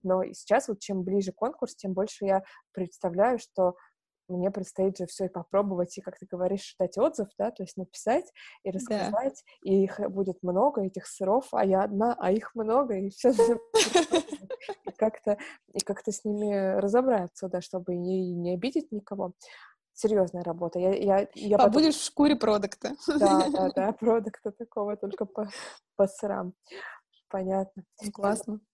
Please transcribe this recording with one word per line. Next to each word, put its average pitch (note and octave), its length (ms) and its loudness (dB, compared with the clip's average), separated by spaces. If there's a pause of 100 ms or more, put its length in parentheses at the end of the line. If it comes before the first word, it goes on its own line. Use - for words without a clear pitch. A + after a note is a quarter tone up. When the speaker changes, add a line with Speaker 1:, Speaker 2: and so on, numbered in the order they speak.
Speaker 1:
Но F#3 220 0 (100)
сейчас - 340 0
вот G3 120 -6
чем F#3+ 240 -4
ближе F#3+ 280 0
конкурс, - 420 -6
тем F#3+ 200 -8
больше G3 320 -4
я F#3+ 160 2 (300)
представляю, F#3+ 640 0
что F3+ 380 0 (520)
мне F3+ 220 -2
предстоит F#3+ 480 -2
же F3+ 80 -6
всё F#3+ 200 -6
и - 20 -6
попробовать, F#3 720 -2
и, F#3+ 40 -14
как - 160 -14
ты F#3 120 -18
говоришь, F#3 500 -4
дать F3+ 180 -2
отзыв, A#3+ 300 0 (100)
да, G#3+ 140 -2
то A3 120 -14
есть - 140 -14
написать A3 540 -4 (320)
и F#3+ 80 -4
Speaker 2:
Да. F#3+ 40 -6
Speaker 1:
рассказать. G#3+ 680 -4 (180)
И F#3+ 220 4
их G3 160 -4 (100)
будет F#3+ 320 -4
много, G3+ 420 2
этих F#3 220 -8
сыров, G#3+ 460 0
а - 120 2
я F#3+ 200 4
одна, G#3+ 340 0
а F3+ 140 0
их G#3+ 220 -2
много, A3+ 420 0
и G3 140 -4
всё B3 220 2
<laughs> A3 60 2
надо A4+ 220 4 (120)
попробовать. E4+ 800 2 (340)
И G3 60 -8
как-то, G#3+ 460 -2 (360)
и - 60 -6
как-то - 320 -6
с - 120 -12
ними G#3 560 -2
разобраться, G3+ 680 0
да, F3+ 140 -4
чтобы F3+ 320 -6
и F3 40 -4 (360)
не F3 200 -2
обидеть C4+ 380 -4
никого. G3 400 -8 (640)
Серьёзная F#3 500 0
работа. E3+ 360 -4
Я, F#3 140 2
я, G3 400 2
я G#3 240 2
потом B3 140 8
Speaker 2:
Побудешь D4+ 240 6
в - 80 -6
шкуре C#4+ 320 4
продукта. G#3+ 600 0 (160)
Speaker 1:
Да, G3 420 6
да, F#3+ 160 2
Speaker 2:
<laughs> - 40 -16
Speaker 1:
да, F#3+ 180 0
продукта A3 600 0
такого, G#3 440 -6
только G3+ 300 -6
по, G#3 220 -6 (480)
по G3 120 6
сырам. F#3+ 460 -6 (760)
Понятно. F#3+ 540 -4 (180)
Speaker 2:
Ну, G#3 100 -8
классно. G#3 480 -2 (140)